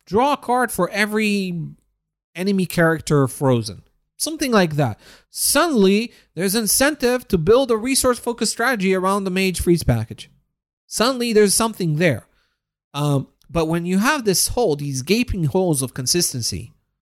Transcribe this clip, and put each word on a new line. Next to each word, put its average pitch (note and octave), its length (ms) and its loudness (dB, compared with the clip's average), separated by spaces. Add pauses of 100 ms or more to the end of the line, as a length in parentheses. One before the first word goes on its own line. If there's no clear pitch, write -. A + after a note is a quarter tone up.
draw B3+ 280 2
a C4 40 -2
card B3 340 -2
for - 180 0
every G3+ 720 -2 (760)
enemy F#3+ 300 0
character D#3+ 600 2
frozen. A#2 560 -2 (340)
Something D4+ 340 -4
like F3 240 2
that. C3 240 -2 (300)
Suddenly, A#3 840 2 (240)
there's F#3 200 -2
incentive B3 760 0
to F#3+ 80 2
build A3+ 340 4
a A3+ 60 2
resource-focused A#3+ 760 -2
strategy A3 440 0
around F#3+ 280 0
the F#3+ 80 -4
Mage F#3+ 300 -2
Freeze F3 220 2
package. - 460 -4 (580)
Suddenly, A#3+ 460 0
there's G#3 200 6
something G#3 440 -2
there. D3+ 280 0 (680)
Um, C#3+ 340 -2 (220)
but E3 160 -2
when E3+ 200 -2
you F#3 140 0
have C4 260 0
this F#3+ 240 0
hole, G3+ 260 0
these C#3+ 260 -6
gaping F#3+ 440 0
holes E3 360 0
of B2+ 120 -8
consistency, B2 800 -4 (280)